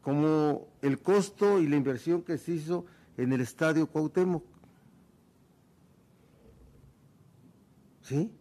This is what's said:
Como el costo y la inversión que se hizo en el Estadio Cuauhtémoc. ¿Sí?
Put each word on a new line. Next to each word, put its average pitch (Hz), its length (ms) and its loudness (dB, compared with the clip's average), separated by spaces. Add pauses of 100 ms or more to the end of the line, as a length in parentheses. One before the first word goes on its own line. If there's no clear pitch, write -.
Como 151 640 0 (140)
el 135 200 0
costo 202 580 2
y 160 80 2
la 143 80 2
inversión 139 460 -2
que 170 160 -6
se 170 160 -6
hizo 170 320 -6 (320)
en 127 160 0
el 127 80 0
Estadio 160 460 0
Cuauhtémoc. 165 560 -2 (3500)
¿Sí? 160 400 -2